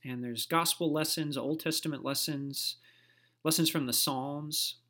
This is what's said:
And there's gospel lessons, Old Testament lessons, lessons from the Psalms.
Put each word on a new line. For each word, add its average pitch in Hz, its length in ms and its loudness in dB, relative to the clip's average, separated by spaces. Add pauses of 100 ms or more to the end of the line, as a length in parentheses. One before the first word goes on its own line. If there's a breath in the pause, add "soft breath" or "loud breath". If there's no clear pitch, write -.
And 127 180 -6
there's 120 220 -4
gospel 165 460 2
lessons, 151 460 0
Old 139 220 0
Testament 160 460 -2
lessons, 139 680 -2 (720 soft breath)
lessons 160 240 4
from 151 160 0
the 120 80 -2
Psalms. 143 840 0 (140)